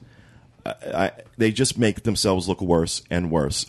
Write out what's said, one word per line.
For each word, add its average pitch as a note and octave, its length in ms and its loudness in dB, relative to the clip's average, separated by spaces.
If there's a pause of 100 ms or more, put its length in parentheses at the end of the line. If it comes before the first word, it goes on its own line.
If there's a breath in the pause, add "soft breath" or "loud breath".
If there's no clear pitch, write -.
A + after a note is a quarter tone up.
(640 soft breath)
I, A1 60 -8 (240)
I, F#2+ 160 0 (260)
they A2 140 2
just A#2+ 280 0
make A2 260 2
themselves F#2+ 440 0
look F#2 140 -2
worse E2+ 480 2
and F2 200 0
worse D2+ 380 0